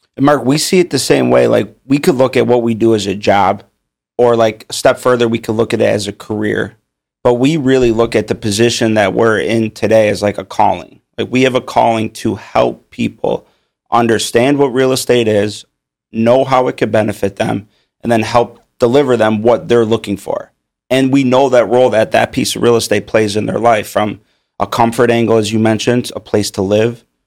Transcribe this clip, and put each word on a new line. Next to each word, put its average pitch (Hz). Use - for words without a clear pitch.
And 135
Mark, 143
we 135
see 185
it 175
the 139
same 131
way. 123
Like, 110
we 139
could 143
look 127
at 117
what 120
we 117
do 113
as 98
a 95
job, 101
or, 120
like, 110
a -
step 127
further, 120
we 113
could 113
look 110
at 113
it 107
as 104
a 98
career. 107
But 123
we 135
really 131
look 117
at 107
the 117
position 113
that 101
we're 110
in 107
today 107
as, 101
like, 104
a 98
calling. 98
Like, 110
we 127
have 127
a 127
calling 117
to 110
help 120
people -
understand 120
what 143
real 131
estate 123
is, 104
know 117
how 127
it 135
could 117
benefit 104
them, 113
and -
then 110
help 113
deliver 127
them 110
what 107
they're 120
looking 107
for. -
And 131
we 139
know 127
that 117
role 123
that 110
that 113
piece -
of 120
real 120
estate 107
plays 107
in 107
their 107
life, 110
from 104
a 101
comfort 117
angle, 113
as 104
you 110
mentioned, 113
a 107
place -
to 104
live, 107